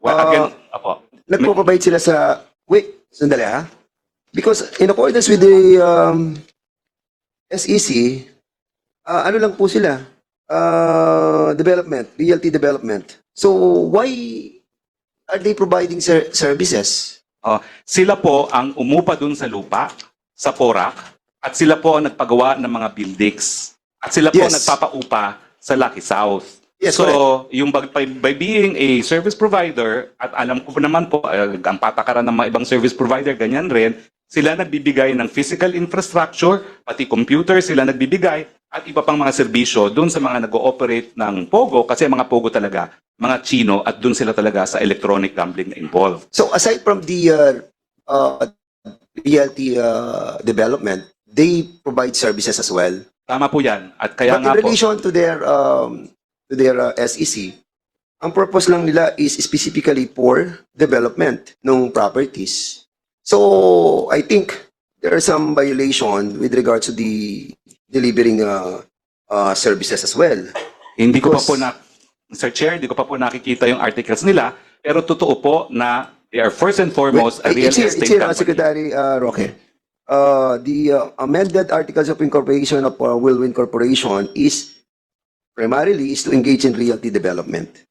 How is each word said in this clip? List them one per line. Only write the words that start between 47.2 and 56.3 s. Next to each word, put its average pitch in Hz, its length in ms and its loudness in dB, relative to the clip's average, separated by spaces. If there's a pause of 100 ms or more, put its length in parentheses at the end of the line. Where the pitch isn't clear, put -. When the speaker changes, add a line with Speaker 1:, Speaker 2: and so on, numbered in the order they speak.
Speaker 2:
uh, 147 240 4 (560)
uh, 135 400 -2 (720)
realty, 139 560 0
uh, 117 640 -4
development, 110 640 -2 (240)
they 170 400 0 (160)
provide 123 320 -2
services 104 400 -2
as - 160 -6
well. 90 240 -2 (320)
Speaker 1:
Tama 135 240 -2
po 151 80 0
yan. 101 400 -4
At 107 160 -8
kaya 131 240 2
Speaker 2:
But - 0 -
Speaker 1:
nga - 80 2
Speaker 2:
in - 80 4
Speaker 1:
po - 80 4
Speaker 2:
relation 220 320 2
to 190 160 -4
their, 165 320 0
um, 135 640 0 (420)